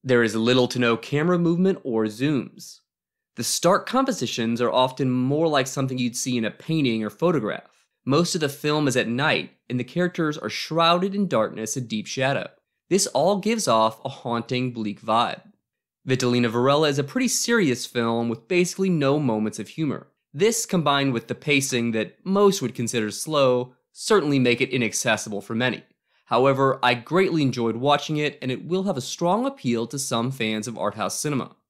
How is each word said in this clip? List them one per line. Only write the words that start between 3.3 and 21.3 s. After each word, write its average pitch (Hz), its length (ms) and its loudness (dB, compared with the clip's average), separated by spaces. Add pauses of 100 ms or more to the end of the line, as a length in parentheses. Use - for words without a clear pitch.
The 120 80 -8
stark - 440 2
compositions 127 760 -2
are 120 100 2
often 127 380 0
more 135 380 0
like 139 180 2
something 131 320 -4
you'd 120 180 -2
see 123 220 -4
in 110 80 0
a 104 60 -2
painting 127 520 -2
or 107 60 -4
photograph. 135 540 -2 (420)
Most 156 300 2
of 165 60 -2
the 147 60 -2
film 147 400 0
is 123 80 0
at 113 120 2
night, 120 420 0 (180)
and 123 120 -4
the 123 40 -4
characters 165 540 -2
are 107 140 -8
shrouded 175 640 0
in 202 120 0
darkness 110 480 -2
and 123 120 -6
deep 110 180 -4
shadow. 131 420 -2 (440)
This 196 160 2
all 180 300 2
gives 208 300 -2
off 110 380 4
a 127 40 -4
haunting, 123 600 -4
bleak 107 300 -6
vibe. 110 400 0 (680)
Vitalina 123 400 2
Varela 135 420 2
is 143 100 0
a 139 40 0
pretty 254 240 -2
serious 208 600 0
film 117 420 -2
with 113 180 -6
basically 180 420 0
no 147 280 2
moments 110 400 0
of 110 120 -10
humor. 147 400 -6 (220)
This, 208 360 0
combined 143 440 2
with 113 160 -4
the - 60 -6